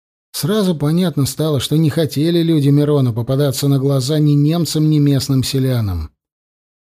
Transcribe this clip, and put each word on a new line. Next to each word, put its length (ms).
Сразу 440
понятно 520
стало, 320
что 180
не 140
хотели 500
люди 280
Мирона 440
попадаться 540
на 100
глаза 400
ни 140
немцам, 580
ни 80
местным 460
селянам. 680